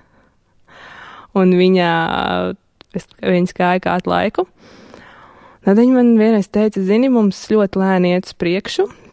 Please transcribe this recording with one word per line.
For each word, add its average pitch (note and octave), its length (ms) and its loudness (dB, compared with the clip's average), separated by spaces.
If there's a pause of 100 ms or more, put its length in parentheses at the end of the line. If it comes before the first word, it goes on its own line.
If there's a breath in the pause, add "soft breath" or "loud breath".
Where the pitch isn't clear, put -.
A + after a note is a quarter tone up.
(1400 loud breath)
Un F#3 160 4
viņa, F3+ 320 2 (1080)
es, - 120 -10 (160)
viņas F3+ 320 -2
gāja F3+ 280 -2
kādu F3+ 280 -4
laiku. F#3+ 340 -2 (1160 loud breath)
Tad G3+ 160 2
viņa B3+ 160 4
man A#3+ 240 4
vienreiz G#3+ 320 0
teica: G#3 320 -2
"Zini, A3 260 0
mums A3 300 0 (120)
ļoti G#3 280 0
lēni F#3 360 0
iet F#3 120 -4
uz - 80 -18
priekšu", F#3 520 -4 (260 loud breath)